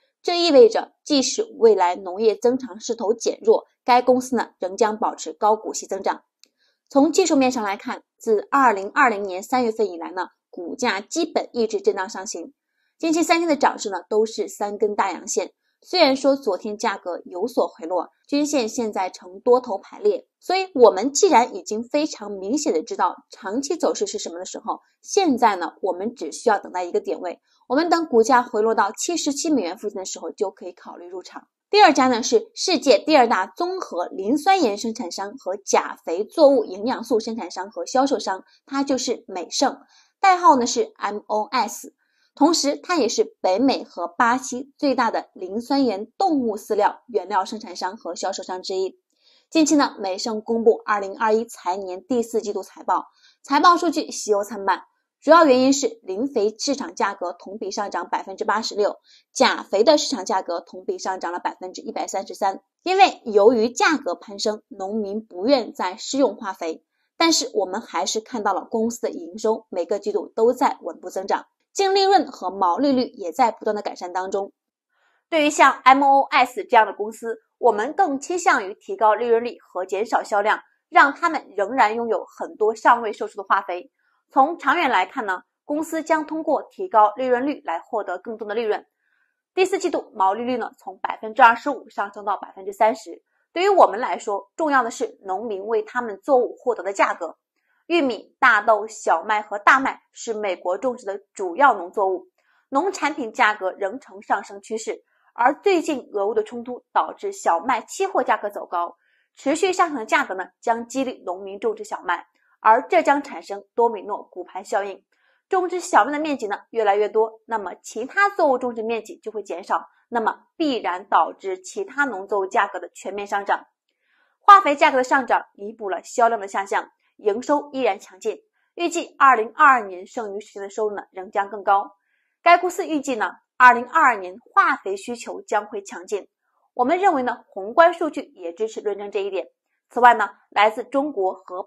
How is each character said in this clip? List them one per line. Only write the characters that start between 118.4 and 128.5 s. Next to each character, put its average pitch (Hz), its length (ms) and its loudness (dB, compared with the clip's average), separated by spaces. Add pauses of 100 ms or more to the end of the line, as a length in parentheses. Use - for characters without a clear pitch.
物 254 60 4
种 247 180 -6
植 226 80 -8
面 220 220 -4
积 - 140 -18
就 - 120 -14
会 208 120 -8
减 185 200 -10
少， 180 260 -4 (200)
那 233 120 -4
么 208 240 -4 (120)
必 277 240 -2
然 185 300 -6
导 170 240 2
致 185 260 -8
其 - 240 -10
他 262 220 -4
农 196 200 -8
作 202 140 -2
物 190 60 -2
价 196 200 0
格 190 140 -10
的 170 140 -14
全 - 180 -14
面 202 140 -8
上 202 180 -4
涨。 185 220 -4 (720)
化 392 220 10
肥 294 120 2
价 302 160 4
格 269 60 0
的 254 80 4
上 262 220 2
涨 196 180 0 (100)
弥 202 160 -12
补 214 200 -10
了 175 120 -4
销 - 260 2
量 226 120 0
的 196 80 -10
下 196 160 -6
降， 196 260 -4 (260)
营 208 260 -2
收 294 300 -2
依 262 100 -4
然 214 180 0
强 185 180 -20
劲， 190 220 -6 (340)